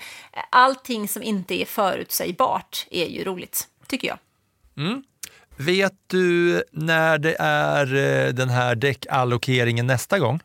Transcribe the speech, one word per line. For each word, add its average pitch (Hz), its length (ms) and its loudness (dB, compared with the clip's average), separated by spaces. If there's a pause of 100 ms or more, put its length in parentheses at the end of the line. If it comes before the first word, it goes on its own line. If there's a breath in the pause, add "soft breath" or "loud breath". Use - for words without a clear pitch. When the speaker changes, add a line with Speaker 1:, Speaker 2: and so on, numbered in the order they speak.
(320 loud breath)
Speaker 1:
Eh, - 180 -10
allting 254 580 2
som - 140 -8
inte 190 320 -4
är 180 100 -2
förutsägbart - 1300 -2
är 170 160 -2
ju - 180 -8
roligt, - 440 -8 (180)
tycker - 220 -6
jag. - 100 -6 (580)
Speaker 2:
Mm. 208 260 -4 (540 loud breath)
Vet 185 380 0 (120)
du 175 560 2 (100)
när 160 460 2
det 156 220 0
är, 147 540 0
eh, 135 380 2
den 127 160 0
här 123 260 2
däckallokeringen 123 1120 0
nästa 131 320 0
gång? 139 260 0